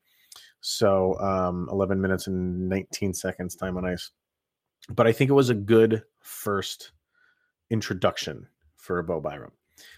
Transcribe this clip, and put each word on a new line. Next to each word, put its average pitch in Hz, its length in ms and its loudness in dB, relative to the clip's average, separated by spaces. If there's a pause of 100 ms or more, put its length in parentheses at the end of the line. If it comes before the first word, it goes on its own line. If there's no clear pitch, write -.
(640)
So, 95 580 2
um, 90 500 -2
eleven 98 300 0
minutes 95 260 0
and 92 440 -4
nineteen 95 420 -4
seconds 92 420 -8
time 92 220 -6
on 92 80 -6
ice. 90 260 -6 (800)
But 117 180 4
I 117 60 6
think 131 160 2
it 139 60 4
was 135 160 6
a 123 40 4
good 110 480 6 (200)
first - 680 -6 (760)
introduction 92 760 -4 (300)
for 87 260 -4
Bo 82 180 -4
Byram. 73 320 -10 (460)